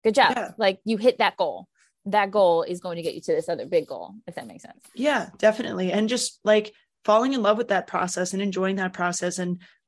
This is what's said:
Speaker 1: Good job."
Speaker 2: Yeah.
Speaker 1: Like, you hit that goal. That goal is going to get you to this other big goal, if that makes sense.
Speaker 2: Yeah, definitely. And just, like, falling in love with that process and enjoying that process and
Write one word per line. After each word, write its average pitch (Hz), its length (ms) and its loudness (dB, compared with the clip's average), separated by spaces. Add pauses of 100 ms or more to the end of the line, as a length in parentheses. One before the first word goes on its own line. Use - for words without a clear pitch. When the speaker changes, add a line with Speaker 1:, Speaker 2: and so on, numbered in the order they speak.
Speaker 1:
Good 220 120 2
job." 247 200 4
Speaker 2:
Yeah. 233 220 -8
Speaker 1:
Like, 196 280 0
you 220 120 -2
hit 240 220 2
that 208 180 0
goal. 156 320 -4 (380)
That 202 240 0
goal 180 320 4
is 175 180 -6
going 175 160 -10
to 170 60 -8
get 165 120 -6
you - 60 -12
to 175 120 -4
this 165 180 -2
other 131 160 -4
big 160 200 0
goal, 98 280 -14 (120)
if 170 100 -14
that 160 100 -12
makes - 160 -20
sense. - 200 -20 (120)
Speaker 2:
Yeah, 262 420 -2
definitely. 208 560 0
And 214 160 0
just, - 340 -4
like, 214 300 2 (320)
falling 233 300 4
in 240 80 0
love 208 160 4
with 240 100 -2
that 190 180 0
process 180 460 -4
and 190 80 -4
enjoying 190 360 -2
that 185 180 -4
process 175 440 -4
and 180 220 -4 (280)